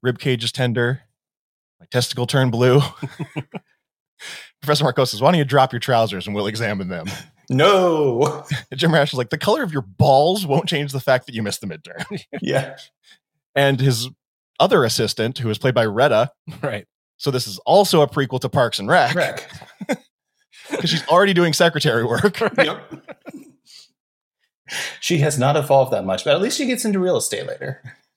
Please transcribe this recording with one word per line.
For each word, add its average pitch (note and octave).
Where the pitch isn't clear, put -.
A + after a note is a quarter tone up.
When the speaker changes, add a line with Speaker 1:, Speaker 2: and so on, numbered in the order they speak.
Speaker 1:
rib B2
cage B2+
is A#2+
tender, B2
my -
testicle B2
turned C3
blue." B2+
<laughs> -
Professor C#3+
Marco C3
says, G#2+
"Why C#3+
don't F3+
you C#3+
drop C3
your A#2+
trousers G#2+
and G2+
we'll G#2
examine G#2
them?" E2+
Speaker 2:
No. D3+
<laughs> -
Speaker 1:
And -
Jim E3
Rash C#3+
is C3+
like, B2
"The D#3+
color B3+
of F3+
your C#3+
balls D3
won't C#3+
change C#3+
the C3+
fact B2+
that C3
you A2+
missed G2+
the G#2
midterm." E2+
<laughs> -
Speaker 2:
Yeah. -
Speaker 1:
And C#3
his B2+
other F#3
assistant, A2+
who A#2
is G#2+
played C3
by A#2
Retta. A2+
Speaker 3:
Right. A2
Speaker 1:
So -
this B2
is F#2+
also E3+
a C#3
prequel C3
to -
Parks B2+
and G2+
Rec. D3
Speaker 2:
Rec. -
Speaker 1:
<laughs> -
'Cause -
she's D#3+
already F#3+
doing E3+
secretary D3
work. B2
<laughs> -
Speaker 2:
Yep. -
She E3+
has C#3
not C#3
evolved C#3
that F#2+
much, F#2+
but D3
at F3+
least B3
she C#4+
gets B3
into G3+
real F#3
estate -
later. C3+